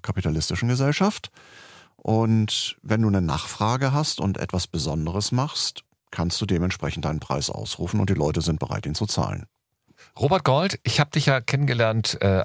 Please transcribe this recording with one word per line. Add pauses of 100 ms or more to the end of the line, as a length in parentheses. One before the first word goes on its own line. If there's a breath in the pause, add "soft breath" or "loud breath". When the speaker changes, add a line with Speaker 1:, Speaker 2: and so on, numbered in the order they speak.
Speaker 1:
kapitalistischen
Gesellschaft. (640 loud breath)
Und
wenn
du
eine
Nachfrage
hast
und
etwas
Besonderes
machst, (280)
kannst
du
dementsprechend
deinen
Preis
ausrufen
und
die
Leute
sind
bereit,
ihn
zu
zahlen. (720 soft breath)
Speaker 2:
Robert
Gold,
ich
hab
dich
ja
kennengelernt,
äh,